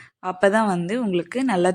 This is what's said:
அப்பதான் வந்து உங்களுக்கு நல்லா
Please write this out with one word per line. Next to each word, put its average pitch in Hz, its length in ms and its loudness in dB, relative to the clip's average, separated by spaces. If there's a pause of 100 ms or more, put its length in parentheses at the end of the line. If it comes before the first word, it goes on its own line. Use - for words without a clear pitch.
(240)
அப்பதான் 202 440 2
வந்து 175 320 -2
உங்களுக்கு 190 440 -4
நல்லா 185 320 2